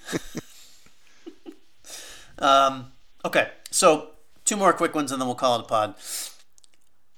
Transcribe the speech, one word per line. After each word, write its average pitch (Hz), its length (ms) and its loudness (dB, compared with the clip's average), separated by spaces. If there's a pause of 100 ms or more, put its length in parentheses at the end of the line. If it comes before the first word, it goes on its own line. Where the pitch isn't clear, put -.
(2500)
Um, 135 520 2 (320)
okay, 151 260 0 (220)
so 156 380 4 (360)
two 214 120 -2
more 190 160 4
quick 165 220 -2
ones 143 160 -4
and 135 100 -4
then 127 60 -2
we'll 123 80 -4
call 127 200 2
it 113 60 -2
a 110 60 -16
pod. 107 280 0 (1200)